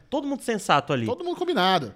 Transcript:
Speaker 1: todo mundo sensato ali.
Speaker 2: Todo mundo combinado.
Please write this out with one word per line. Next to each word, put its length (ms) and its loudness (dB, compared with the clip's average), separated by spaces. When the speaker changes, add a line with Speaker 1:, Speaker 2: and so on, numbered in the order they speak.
Speaker 1:
todo 180 -4
mundo 160 -6
sensato 500 2
ali. 140 0
Speaker 2:
Todo 180 -4
mundo 120 -4
combinado. 600 0